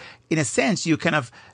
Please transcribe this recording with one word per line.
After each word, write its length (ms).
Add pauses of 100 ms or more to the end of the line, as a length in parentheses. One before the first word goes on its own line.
(300)
in 80
a 60
sense, 420
you 120
kind 180
of 160 (220)